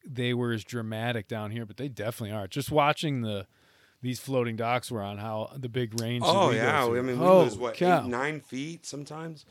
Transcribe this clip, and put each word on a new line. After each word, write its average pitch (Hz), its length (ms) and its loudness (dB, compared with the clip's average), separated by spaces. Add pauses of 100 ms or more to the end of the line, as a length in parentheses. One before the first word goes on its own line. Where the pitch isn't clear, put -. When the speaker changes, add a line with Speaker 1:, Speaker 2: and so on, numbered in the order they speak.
Speaker 1:
they 123 260 -2
were 120 200 0
as 107 120 -2
dramatic 113 640 -4
down 107 220 -6
here, 117 160 -6
but 92 100 -18
they 143 120 -6
definitely 107 480 -6
are. 101 100 -6
Just 135 240 -6
watching 147 520 2
the, 104 240 -4 (540)
these 123 200 -4
floating 123 340 -2
docks 117 380 0
we're 110 100 -4
on, 101 160 -6
how 107 380 -6
the 127 120 -8
big 117 320 -2
range 117 240 -2
that 151 60 6
Speaker 2:
Oh, 180 200 4
Speaker 1:
we 120 40 4
go 110 80 2
Speaker 2:
yeah. 135 240 4
Speaker 1:
through. 117 140 2
Speaker 2:
I - 20 0
mean, 127 180 -2
we 165 60 4
Speaker 1:
Holy 185 200 10
Speaker 2:
lose, 110 120 -4
what, 117 160 -4
Speaker 1:
cow. 170 300 4
Speaker 2:
eight, 123 40 -4
nine 139 320 -2
feet 147 460 -10
sometimes? 151 640 -12